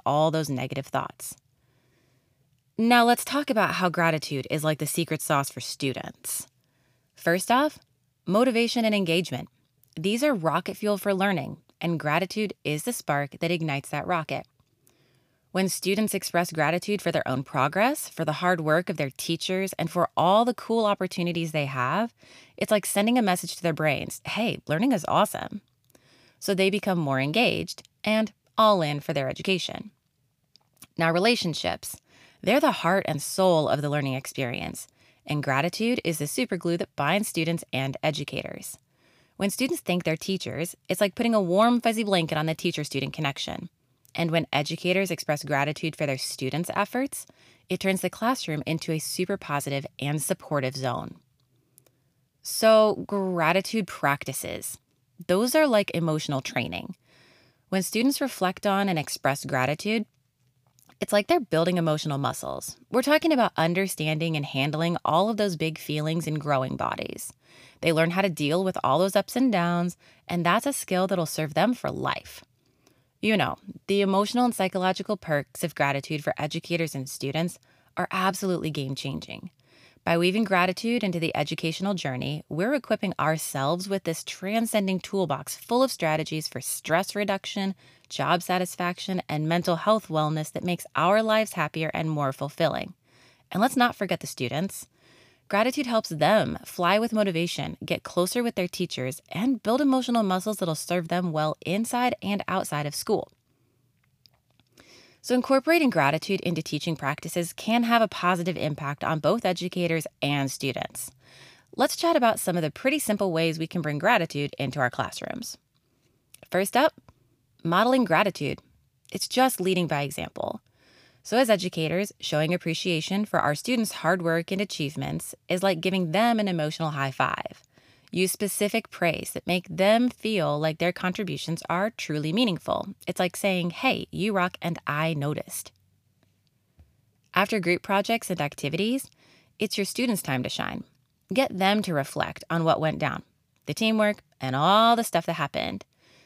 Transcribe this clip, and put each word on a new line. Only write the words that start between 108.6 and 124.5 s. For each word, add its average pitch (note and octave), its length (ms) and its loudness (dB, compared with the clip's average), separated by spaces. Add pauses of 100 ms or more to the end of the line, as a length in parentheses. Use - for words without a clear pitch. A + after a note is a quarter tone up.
on D#3+ 140 0
both F#3 260 2
educators F3 600 0 (160)
and C#3 300 0
students. - 600 -6 (640)
Let's - 180 2
chat E4+ 220 2
about A#3 240 4
some F3+ 160 0
of F3 40 2
the D#3 100 -2
pretty C#4+ 280 0
simple G3+ 320 0
ways E3 260 2
we D#3+ 100 -4
can F3 140 -4
bring D3+ 180 -2
gratitude D#3+ 580 2
into C#3 220 -2
our B2 100 2
classrooms. - 680 -6 (960)
First F#3+ 240 0
up, C#4 180 6 (720)
modeling A#3 400 4
gratitude. D#3 560 0 (540)
It's - 160 -6
just B3+ 320 2
leading F3+ 260 2
by D3 140 0
example. - 600 -6 (640)
So G#3+ 120 0
as B3+ 120 4
educators, F3+ 720 0
showing D#3 340 0
appreciation F3 720 -2
for F#3 160 0
our D3 160 2
students' A#3 380 -2
hard F3+ 280 0
work E3 300 0